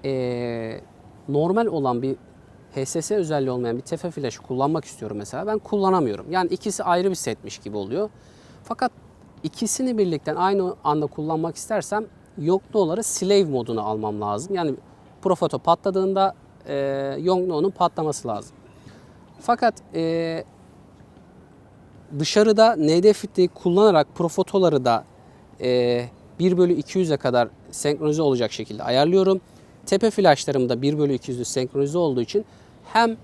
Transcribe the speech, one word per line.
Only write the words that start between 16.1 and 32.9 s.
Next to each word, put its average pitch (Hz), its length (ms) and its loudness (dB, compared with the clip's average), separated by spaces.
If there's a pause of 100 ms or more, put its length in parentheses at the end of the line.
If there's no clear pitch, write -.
e, 143 80 -6 (440)
Yongnuo'nun 180 500 0
patlaması 165 580 -2
lazım. 104 280 -8 (840)
Fakat, 240 340 2 (220)
e, 165 480 -2 (1800)
dışarıda 214 560 4
N 160 280 2
D 208 100 8
filtreyi 185 340 0
kullanarak 180 680 4
Profoto'ları 170 680 0
da, 117 180 2 (580)
e, 123 440 0 (340)
bir 180 180 2
bölü 180 160 4
iki 160 260 -2
yüze 160 180 0
kadar 120 320 2 (220)
senkronize 151 500 -2
olacak 127 300 2
şekilde 107 320 -10
ayarlıyorum. 185 580 2 (440)
Tepe 196 240 2
flaşlarım 139 600 2
da 123 120 -2
bir 147 160 0
bölü 143 160 2
iki 127 180 -6
yüzde 123 140 -6
senkronize 139 520 -2
olduğu 139 240 0
için - 240 -2 (400)
hem 226 380 0